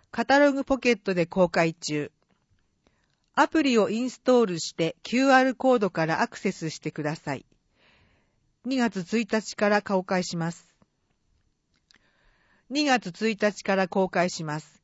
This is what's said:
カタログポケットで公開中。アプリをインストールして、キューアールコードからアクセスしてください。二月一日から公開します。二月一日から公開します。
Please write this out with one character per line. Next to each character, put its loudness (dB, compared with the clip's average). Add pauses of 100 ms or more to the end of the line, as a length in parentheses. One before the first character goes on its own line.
(120)
カ -4
タ 4
ロ 6
グ -4
ポ 0
ケ 2
ッ 2
ト -4
で 0
公 2
開 0
中。 -6 (1200)
ア 4
プ 0
リ 2
を 2
イ -4
ン -6
ス -14
ト 4
ー 4
ル -6
し -12
て、 -2
キ -4
ュ 4
ー 8
ア 6
ー 4
ル -2
コ 2
ー 4
ド 0
か -2
ら -2
ア 0
ク -20
セ -4
ス -8
し -12
て -8
く -8
だ -4
さ -8
い。 -10 (1200)
二 -4
月 0
一 -4
日 -4
か 0
ら 2
公 -2
開 -2
し -8
ま -4
す。 -20 (2000)
二 -2
月 0
一 -4
日 -2
か 0
ら 0
公 0
開 0
し -10
ま -6
す。 -20